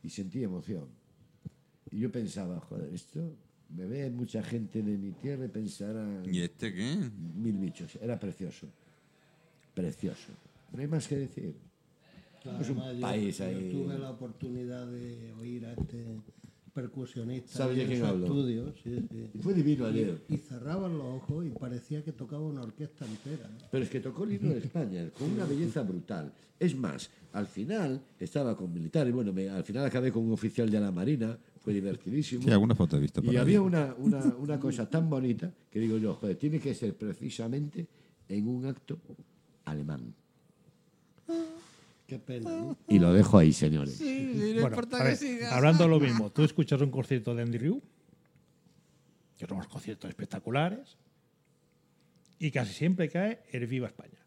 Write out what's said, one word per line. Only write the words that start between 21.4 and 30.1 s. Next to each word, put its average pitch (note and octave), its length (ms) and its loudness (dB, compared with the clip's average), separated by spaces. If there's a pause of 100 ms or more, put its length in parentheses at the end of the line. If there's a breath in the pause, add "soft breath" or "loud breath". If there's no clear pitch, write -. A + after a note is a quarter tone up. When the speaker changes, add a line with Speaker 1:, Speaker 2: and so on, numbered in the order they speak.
Speaker 3:
y D3+ 40 -4
parecía B2 520 -6
que D3+ 120 -8
tocaba C3+ 280 -8
una D3 200 -6
orquesta C3 440 -10
entera, A2+ 400 -10
¿eh? G#2+ 240 -18
Speaker 1:
Pero C3 140 0
es - 60 -4
que C3 100 -4
tocó C3 240 -6
el G#3+ 100 -2
himno C3+ 180 0
de B2 80 0
España, G#2 540 -4
con C#3+ 180 -4
una G#3 140 0
belleza C#3+ 380 0
brutal. F2+ 480 -6 (260 soft breath)
Es F3 180 2
más, E2+ 340 -4 (240 soft breath)
al G2+ 120 -2
final C#3 560 -2 (180)
estaba B2+ 360 -2
con F2+ 180 -6
militares, A#2+ 400 2
bueno, A2 200 0
me, F#2+ 160 -2
al F#2+ 160 -4
final C3 200 -2
acabé B2+ 280 2